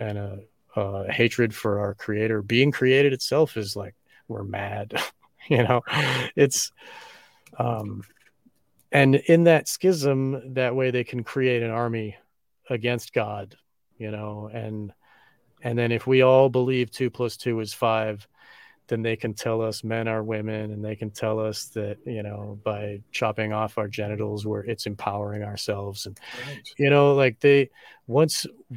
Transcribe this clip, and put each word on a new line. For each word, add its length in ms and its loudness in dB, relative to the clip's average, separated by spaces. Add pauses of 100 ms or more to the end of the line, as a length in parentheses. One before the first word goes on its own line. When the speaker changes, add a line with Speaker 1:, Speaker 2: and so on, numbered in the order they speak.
Speaker 1:
and 160 -6
a, 220 -8 (360)
uh, 340 -4
hatred 460 2
for 240 -2
our 140 -2
creator. 480 -2
Being 300 2
created 420 4
itself 420 0
is, 220 -6
like, 180 -12 (320)
we're 160 -8
mad, 500 -6 (300)
<laughs> 240 -20
you 160 4
know, 180 2 (540)
it's, 380 2 (840)
um, 460 -4 (880)
and 240 8
in 300 6
that 220 6
schism, 880 0
that 220 0
way 160 2
they 120 0
can 200 -6
create 400 0
an 80 -2
army 440 -2 (540)
against 440 -4
God, 420 -4 (420)
you 140 -8
know, 420 -10
and, 400 -8 (720)
and 160 -2
then 120 0
if 160 -2
we 140 6
all 280 8
believe 420 0
two 180 -2
plus 280 -6
two 220 -2
is 140 -8
five, 540 -2 (600)
then 140 -2
they 140 0
can 180 -6
tell 280 -2
us 220 -4
men 260 -2
are 140 -2
women, 480 -6
and 120 -8
they 120 -6
can 140 -8
tell 300 -4
us 280 -6
that, 380 -8
you 160 -8
know, 420 -10
by 360 -6 (120)
chopping 420 -2
off 240 -4
our 100 -2
genitals, 580 -6
we're, 200 -4
it's 200 -6
empowering 560 -6
ourselves. 640 -8
And, 140 -16 (260)
Speaker 2:
Right. 320 -16
Speaker 1:
you 120 4
know, 260 6
like, 240 2
they, 300 6 (380)
once, 380 2 (320)